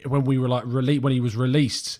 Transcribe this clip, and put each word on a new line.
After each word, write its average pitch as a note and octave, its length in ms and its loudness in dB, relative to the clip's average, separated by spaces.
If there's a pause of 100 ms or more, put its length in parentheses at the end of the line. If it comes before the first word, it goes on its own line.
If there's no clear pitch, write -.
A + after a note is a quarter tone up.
when C#3 180 0
we C3+ 140 2
were, B2+ 120 0
like, B2 160 -2
rele-, C3 360 0
when C3+ 120 0
he B2+ 80 2
was A#2 140 -2
released, B2+ 640 0